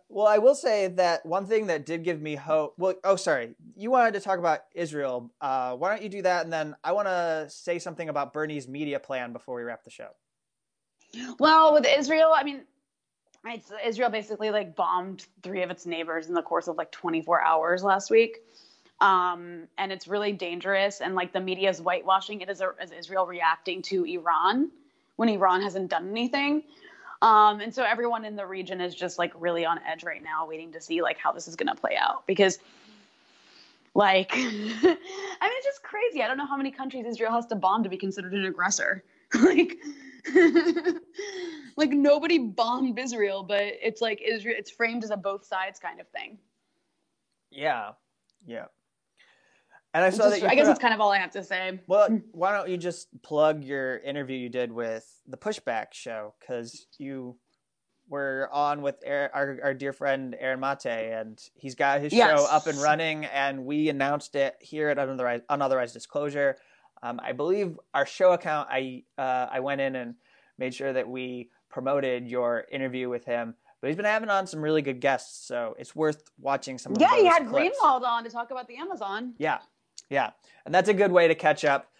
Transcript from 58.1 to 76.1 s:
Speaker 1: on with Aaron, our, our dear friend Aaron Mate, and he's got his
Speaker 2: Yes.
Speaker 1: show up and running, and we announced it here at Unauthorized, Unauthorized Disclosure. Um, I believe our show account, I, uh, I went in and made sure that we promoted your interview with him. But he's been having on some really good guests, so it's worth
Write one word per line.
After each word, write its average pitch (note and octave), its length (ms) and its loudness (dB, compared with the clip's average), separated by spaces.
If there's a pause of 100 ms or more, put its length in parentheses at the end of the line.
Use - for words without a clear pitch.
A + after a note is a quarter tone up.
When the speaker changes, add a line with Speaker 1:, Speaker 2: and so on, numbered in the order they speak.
Speaker 1:
on D3 300 0
with C#3 220 -2
Aaron, C#3+ 300 -2
our, C#3 280 -2
our C#3 120 0
dear C3+ 180 -6
friend C3+ 460 -4
Aaron C3 220 -4
Mate, C3+ 260 -4
and A2+ 560 -6 (120)
he's C3 200 -12
got C#3+ 260 2
his D3 120 -4
Speaker 2:
Yes. D#3+ 260 6
Speaker 1:
show C#3+ 80 6
up D3+ 200 2
and C#3+ 120 -2
running, D#3 480 0
and C#3 380 -4
we D3+ 240 -2
announced C#3+ 460 -2
it C#3 260 0
here D3+ 280 -4
at C#3 100 2
Unauthorized, B2+ 500 -2
Unauthorized C3 460 0
Disclosure. C#3+ 600 -2 (460)
Um, A#2+ 200 -8
I B2+ 100 -6
believe F3 460 -2 (140)
our C#3 140 2
show F#3 260 4
account, D3+ 380 -2
I, C3 320 -6 (160)
uh, B2+ 320 -2
I C3 100 -4
went C#3 200 -2
in C3+ 160 -2
and A#2+ 180 -8 (420)
made C3 160 -6
sure C3+ 200 -6
that B2+ 160 -2
we B2+ 420 -8 (180)
promoted B2+ 600 -2
your A#2+ 420 0
interview B2+ 400 -4
with A#2+ 140 -6
him. A#2 320 -4 (240)
But B2+ 80 -6
he's D#3+ 80 -2
been G#3 100 -4
having A3 240 0
on G3 160 0
some D#3 160 -10
really D#3 200 0
good C3+ 180 -6
guests, C#3 460 -2
so A#2+ 320 -6
it's - 180 -18
worth D3+ 420 -2